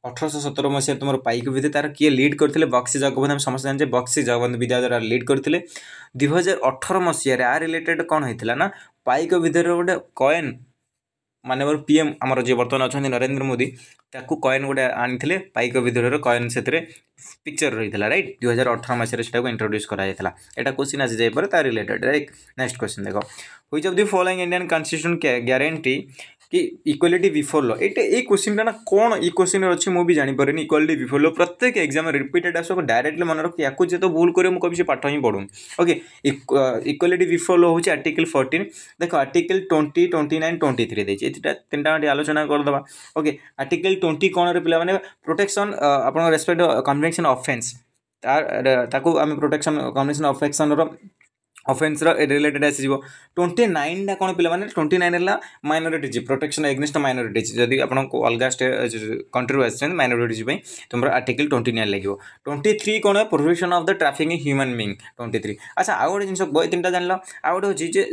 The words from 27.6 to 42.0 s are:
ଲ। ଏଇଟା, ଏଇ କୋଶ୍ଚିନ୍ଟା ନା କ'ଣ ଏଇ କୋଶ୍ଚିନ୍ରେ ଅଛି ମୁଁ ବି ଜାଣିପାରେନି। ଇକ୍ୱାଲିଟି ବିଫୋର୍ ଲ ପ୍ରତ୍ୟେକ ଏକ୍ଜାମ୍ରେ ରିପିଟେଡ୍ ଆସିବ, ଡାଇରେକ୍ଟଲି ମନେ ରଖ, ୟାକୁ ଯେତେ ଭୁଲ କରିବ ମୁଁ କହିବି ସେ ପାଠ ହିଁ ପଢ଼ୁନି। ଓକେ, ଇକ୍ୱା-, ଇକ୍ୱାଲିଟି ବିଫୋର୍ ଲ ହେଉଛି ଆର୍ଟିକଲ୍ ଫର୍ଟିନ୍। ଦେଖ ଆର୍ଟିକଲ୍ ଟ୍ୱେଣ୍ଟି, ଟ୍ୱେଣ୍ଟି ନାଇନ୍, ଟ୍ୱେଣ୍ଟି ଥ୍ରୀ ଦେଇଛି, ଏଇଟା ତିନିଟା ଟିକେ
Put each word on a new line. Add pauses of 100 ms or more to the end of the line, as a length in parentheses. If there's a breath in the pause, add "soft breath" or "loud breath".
ଲ।
ଏଇଟା,
ଏଇ
କୋଶ୍ଚିନ୍ଟା
ନା
କ'ଣ
ଏଇ
କୋଶ୍ଚିନ୍ରେ
ଅଛି
ମୁଁ
ବି
ଜାଣିପାରେନି।
ଇକ୍ୱାଲିଟି
ବିଫୋର୍
ଲ
ପ୍ରତ୍ୟେକ
ଏକ୍ଜାମ୍ରେ
ରିପିଟେଡ୍
ଆସିବ,
ଡାଇରେକ୍ଟଲି
ମନେ
ରଖ,
ୟାକୁ
ଯେତେ
ଭୁଲ
କରିବ
ମୁଁ
କହିବି
ସେ
ପାଠ
ହିଁ
ପଢ଼ୁନି। (320 loud breath)
ଓକେ, (240 loud breath)
ଇକ୍ୱା-,
ଇକ୍ୱାଲିଟି
ବିଫୋର୍
ଲ
ହେଉଛି
ଆର୍ଟିକଲ୍
ଫର୍ଟିନ୍। (360 loud breath)
ଦେଖ
ଆର୍ଟିକଲ୍
ଟ୍ୱେଣ୍ଟି,
ଟ୍ୱେଣ୍ଟି
ନାଇନ୍,
ଟ୍ୱେଣ୍ଟି
ଥ୍ରୀ
ଦେଇଛି,
ଏଇଟା
ତିନିଟା
ଟିକେ